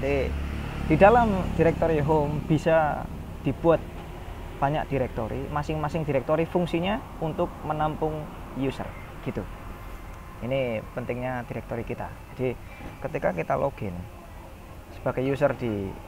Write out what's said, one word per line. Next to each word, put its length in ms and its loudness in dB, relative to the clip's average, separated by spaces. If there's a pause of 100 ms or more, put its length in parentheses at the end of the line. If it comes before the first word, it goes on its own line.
Di, 240 2 (640)
di 80 8
dalam 320 10 (240)
directory 480 4
home 400 2
bisa 640 4 (400)
dibuat 320 6 (840)
banyak 320 2
directory, 560 -2
masing-masing 560 -2
directory 400 2
fungsinya 560 0 (220)
untuk 260 0 (160)
menampung 560 -2 (380)
user, 260 -2 (400)
gitu. 160 -4 (1000)
Ini 380 0 (120)
pentingnya 560 -4
directory 380 -6
kita. 220 -6 (260)
Jadi, 180 0 (480)
ketika 320 0
kita 240 0
login 360 -2 (1000)
sebagai 320 -2
user 320 4
di 320 -2 (180)